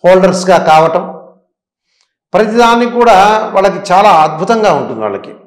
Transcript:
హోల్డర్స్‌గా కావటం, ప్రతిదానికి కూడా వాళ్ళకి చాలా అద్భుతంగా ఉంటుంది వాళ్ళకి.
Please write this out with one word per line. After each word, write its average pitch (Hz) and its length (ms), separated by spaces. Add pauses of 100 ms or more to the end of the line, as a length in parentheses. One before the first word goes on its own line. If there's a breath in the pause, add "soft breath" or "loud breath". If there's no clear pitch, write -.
హోల్డర్స్‌గా 185 540
కావటం, 160 640 (1120)
ప్రతిదానికి 233 580
కూడా 214 640
వాళ్ళకి 190 380
చాలా 202 180
అద్భుతంగా 170 640
ఉంటుంది 123 280
వాళ్ళకి. 101 300 (160)